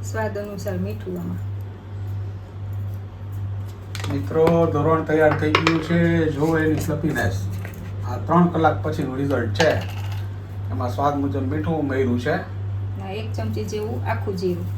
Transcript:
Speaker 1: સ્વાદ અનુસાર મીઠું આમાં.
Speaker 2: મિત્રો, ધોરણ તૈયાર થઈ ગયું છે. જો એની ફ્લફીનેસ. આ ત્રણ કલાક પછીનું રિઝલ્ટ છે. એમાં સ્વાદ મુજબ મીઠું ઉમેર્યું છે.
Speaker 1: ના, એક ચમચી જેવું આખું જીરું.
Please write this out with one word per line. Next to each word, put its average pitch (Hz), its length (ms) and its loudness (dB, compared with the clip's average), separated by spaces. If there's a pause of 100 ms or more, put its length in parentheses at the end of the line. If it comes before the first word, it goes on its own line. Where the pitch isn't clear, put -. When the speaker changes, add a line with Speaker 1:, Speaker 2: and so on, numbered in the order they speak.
Speaker 1:
સ્વાદ 220 340 -4
અનુસાર 202 400 -4
મીઠું 185 420 -4
આમાં. 175 180 -4 (2750)
Speaker 2:
મિત્રો, 160 600 4
ધોરણ 156 300 4
તૈયાર 151 360 6
થઈ 151 120 2
ગયું 160 320 4
છે. 170 480 4
જો 156 260 2
એની 156 180 4
ફ્લફીનેસ. 147 720 0 (600)
આ - 100 -4
ત્રણ 170 300 4
કલાક 160 360 2
પછીનું 147 340 -2
રિઝલ્ટ 139 360 0
છે. - 280 4 (880)
એમાં 123 220 -2
સ્વાદ 143 220 2
મુજબ 139 260 0
મીઠું 156 380 0
ઉમેર્યું 135 400 2
છે. 151 160 0
Speaker 1:
ના, - 760 -4
એક 226 240 -4
ચમચી 214 320 -2
જેવું 214 420 -4
આખું 226 280 0
જીરું. 175 300 0 (120)